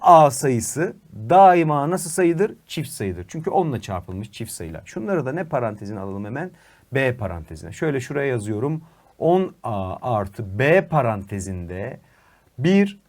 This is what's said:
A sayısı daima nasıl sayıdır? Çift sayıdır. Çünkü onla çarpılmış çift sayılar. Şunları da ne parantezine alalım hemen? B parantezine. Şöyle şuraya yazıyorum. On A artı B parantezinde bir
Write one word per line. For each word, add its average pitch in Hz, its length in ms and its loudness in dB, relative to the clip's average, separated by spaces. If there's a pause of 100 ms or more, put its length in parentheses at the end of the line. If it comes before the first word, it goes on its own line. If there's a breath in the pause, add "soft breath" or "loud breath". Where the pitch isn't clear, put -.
A 160 300 10
sayısı 139 640 -2 (340)
daima 165 600 6
nasıl 175 200 -2
sayıdır? 180 460 0 (120)
Çift - 220 -8
sayıdır. 92 380 -6
Çünkü 160 220 -8
onla 156 320 0
çarpılmış 95 500 -10
çift - 200 -12
sayılar. 80 340 -12
Şunları 190 400 -4
da 131 60 -4
ne 175 120 -6
parantezine 107 560 -6
alalım 98 260 -8
hemen? 143 260 -8 (420 soft breath)
B 131 240 0
parantezine. 85 540 -10
Şöyle 147 280 -2
şuraya 139 280 -4
yazıyorum. 120 540 -4 (380 soft breath)
On 180 340 2 (100)
A 95 340 -4 (200)
artı 98 420 -6
B 165 280 4
parantezinde 101 1120 -4 (600 soft breath)
bir 196 500 2